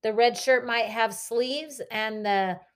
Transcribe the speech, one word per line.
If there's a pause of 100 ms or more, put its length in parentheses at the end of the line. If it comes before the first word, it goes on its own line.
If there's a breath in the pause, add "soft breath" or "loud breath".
The
red
shirt
might
have
sleeves,
and
the (180)